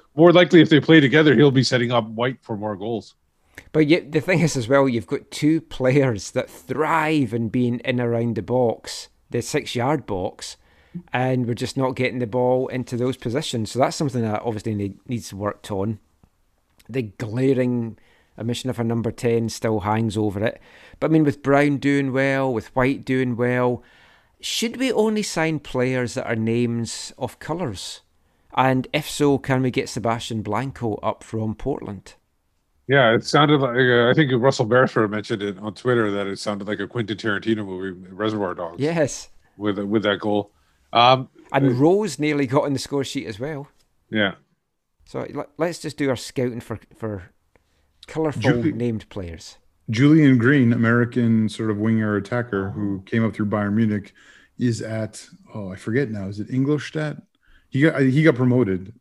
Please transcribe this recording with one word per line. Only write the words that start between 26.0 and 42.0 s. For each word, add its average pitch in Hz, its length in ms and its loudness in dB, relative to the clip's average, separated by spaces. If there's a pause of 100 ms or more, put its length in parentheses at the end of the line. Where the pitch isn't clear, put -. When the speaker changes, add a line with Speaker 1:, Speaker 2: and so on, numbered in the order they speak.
Speaker 2:
that - 120 -6
are 117 100 -2
names 117 800 -2
of - 220 -8
colours? 151 640 -8 (540)
And 131 380 2
if 147 160 -4
so, 143 300 2
can 131 240 0
we 127 80 0
get 117 180 -4
Sebastian 113 540 -4
Blanco 110 540 -4
up - 280 -6
from 110 300 -6
Portland? - 600 -8 (720)
Speaker 1:
Yeah, 127 280 6
it 107 100 0
sounded 147 360 4
like, 123 160 0
uh, 123 340 4
I - 40 6
think 151 200 4
Russell 127 320 2
Beresford 120 440 2
mentioned 107 320 -6
it 101 160 -6
on 107 140 -8
Twitter 120 380 0
that 101 160 -4
it 98 120 -8
sounded 101 300 -6
like 104 120 -6
a 98 60 -6
Quentin 110 300 -6
Tarantino 107 480 -2
movie, 92 340 -10 (120)
Reservoir 101 440 -2
Dogs. 85 260 -10
Speaker 2:
Yes. 156 500 -2 (260)
Speaker 1:
With, 101 220 -2
with 104 240 -2
that 101 180 0
goal. 104 320 -2 (400)
Um, 127 360 4 (240)
Speaker 2:
And 139 160 2
Speaker 1:
uh, - 20 4
Speaker 2:
Rose 160 480 2